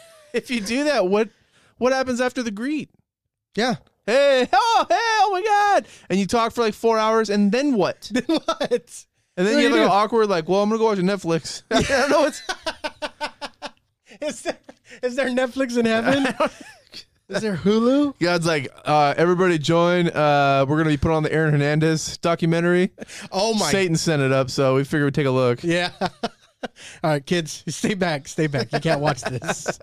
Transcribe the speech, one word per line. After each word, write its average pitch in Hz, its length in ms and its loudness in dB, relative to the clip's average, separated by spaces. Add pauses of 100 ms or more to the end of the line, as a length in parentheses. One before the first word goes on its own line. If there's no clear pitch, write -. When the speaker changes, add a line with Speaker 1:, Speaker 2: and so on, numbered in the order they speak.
(140)
Speaker 1:
<laughs> - 180 -20
if - 180 -4
you 240 100 -2
do 233 240 -2
that, 247 240 0
what, 208 200 0 (500)
what 254 140 0
happens 254 280 -2
after 254 240 -2
the 226 80 -6
greet? 254 360 -6 (680)
Speaker 2:
Yeah. 220 200 0 (300)
Speaker 1:
"Hey, 262 460 4
oh, 440 360 2
hey, 339 80 2
oh 440 360 2
my 370 100 -2
God." 415 460 2 (200)
And 185 120 0
you 196 60 -2
talk 226 260 0
for, - 80 -4
like, 220 140 0
four 226 260 0
hours, 220 300 2
and 208 200 2
then 262 240 0
what? 170 360 -2
Speaker 2:
<laughs> - 40 -18
Then 240 140 0
what? 294 420 -2 (680)
Speaker 1:
And 180 80 0
then 214 100 2
Speaker 2:
What - 0 -
Speaker 1:
you - 0 -
Speaker 2:
do - 0 -
Speaker 1:
have, 294 80 4
Speaker 2:
you 233 80 4
Speaker 1:
like, - 100 4
Speaker 2:
do? - 20 4
Speaker 1:
an 202 80 4
awkward, 214 380 2
like, 165 200 -2
"Well, 190 140 2
I'm 208 60 0
gonna 220 100 0
go 220 60 0
watch 214 140 2
Netflix." 180 680 -2
<laughs> - 60 -8
I 226 100 2
don't 269 280 0
know 302 100 4
what's 294 260 -2
Speaker 2:
<laughs> - 1700 -12
Is 294 220 -8
there, - 160 -8 (440)
is 247 140 -4
there 269 120 -2
Netflix 254 500 -2
in 233 80 4
heaven? 240 400 2
Speaker 1:
<laughs> - 1000 -8
Speaker 2:
Is 196 140 -4
there 208 140 -2
Hulu? 240 640 2
Speaker 1:
God's 175 260 0
like, 156 240 0 (160)
"Uh, 147 320 2
everybody 175 400 2
join. 170 520 2
Uh, 143 600 2
we're 151 100 0
gonna 160 120 2
be 147 60 2
put 165 160 0
on 156 100 0
the 151 100 -2
Aaron 156 200 0
Hernandez 151 640 0
documentary." 170 720 0 (400)
Speaker 2:
Oh 214 240 0
my 180 160 0
Speaker 1:
Satan 180 260 2
sent 156 240 0
it 135 120 0
up, 135 180 0
so 131 240 0
we 139 80 2
figured 143 220 -2
we'd 139 100 0
take 151 140 0
a - 20 0
look. 127 320 0
Speaker 2:
Yeah. 175 340 -2
<laughs> - 40 -10
All 180 100 -2 (960)
right, 147 200 -2
kids, 170 440 -4
stay 214 260 -2
back, 170 320 -4
stay 160 220 -2
back. 139 240 -4
You - 80 -2
can't 151 200 0
watch 147 220 -2
this. - 600 -6